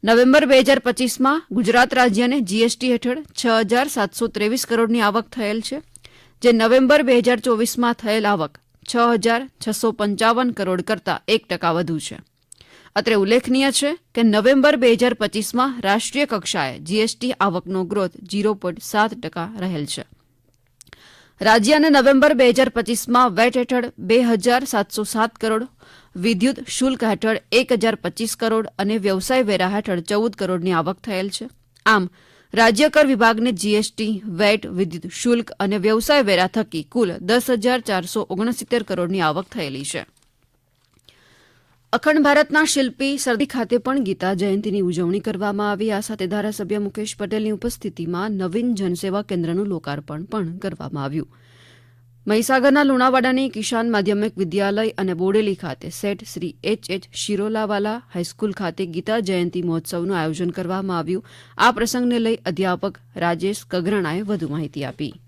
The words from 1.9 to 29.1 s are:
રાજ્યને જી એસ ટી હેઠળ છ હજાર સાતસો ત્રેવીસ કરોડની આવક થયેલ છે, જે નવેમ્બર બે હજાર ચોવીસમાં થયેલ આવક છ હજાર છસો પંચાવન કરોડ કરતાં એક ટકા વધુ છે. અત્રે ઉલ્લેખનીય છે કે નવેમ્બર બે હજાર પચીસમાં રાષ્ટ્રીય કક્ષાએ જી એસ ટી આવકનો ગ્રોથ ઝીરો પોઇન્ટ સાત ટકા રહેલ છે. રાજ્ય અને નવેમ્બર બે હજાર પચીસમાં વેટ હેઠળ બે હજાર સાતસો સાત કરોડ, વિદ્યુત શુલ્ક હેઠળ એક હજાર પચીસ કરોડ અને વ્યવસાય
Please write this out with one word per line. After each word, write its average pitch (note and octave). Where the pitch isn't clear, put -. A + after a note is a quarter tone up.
રાજ્યને B3
જી G#3
એસ A#3
ટી B3+
હેઠળ B3
છ -
હજાર A#3+
સાતસો A#3
ત્રેવીસ G#3+
કરોડની A#3
આવક G#3+
થયેલ A3
છે, C#4
જે A#3+
નવેમ્બર B3+
બે A#3+
હજાર A#3
ચોવીસમાં A#3+
થયેલ G#3+
આવક E3+
છ -
હજાર A#3
છસો G#3+
પંચાવન A3+
કરોડ F#3
કરતાં F3+
એક A3
ટકા F3
વધુ E3
છે. -
અત્રે A3
ઉલ્લેખનીય B3
છે C#4+
કે A#3
નવેમ્બર B3+
બે B3
હજાર A#3
પચીસમાં A#3
રાષ્ટ્રીય G#3+
કક્ષાએ E3
જી D#3
એસ A3
ટી B3
આવકનો F#3
ગ્રોથ F#3
ઝીરો G#3
પોઇન્ટ F#3
સાત G#3+
ટકા F#3+
રહેલ F3+
છે. -
રાજ્ય A3
અને D#4
નવેમ્બર C#4
બે B3
હજાર B3+
પચીસમાં A#3+
વેટ A3+
હેઠળ B3
બે G#3+
હજાર A#3
સાતસો G#3+
સાત A3
કરોડ, A3
વિદ્યુત G#3
શુલ્ક C4
હેઠળ A3
એક B3
હજાર A3
પચીસ -
કરોડ A3
અને G3+
વ્યવસાય G3+